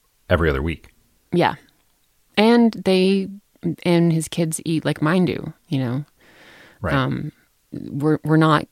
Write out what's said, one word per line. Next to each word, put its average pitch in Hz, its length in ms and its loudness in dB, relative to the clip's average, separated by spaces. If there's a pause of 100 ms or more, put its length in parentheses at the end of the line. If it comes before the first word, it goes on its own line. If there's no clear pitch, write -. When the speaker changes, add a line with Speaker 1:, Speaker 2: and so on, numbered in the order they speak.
(300)
Speaker 1:
every 82 200 2
other 67 120 -2
week. 80 280 -6 (420)
Speaker 2:
Yeah. 170 240 2 (840)
And 226 360 4
they, 190 540 0 (560)
and 170 300 2
his 160 140 -2
kids 160 380 -4
eat 160 200 -4
like 151 160 -4
mine 170 240 2
do, - 280 -6 (140)
you 139 120 -2
know? 131 260 -4 (760)
Speaker 1:
Right. 156 120 -4
Speaker 2:
Um, 139 380 -2 (400)
we're, 151 520 -2
we're 156 140 2
not 160 340 2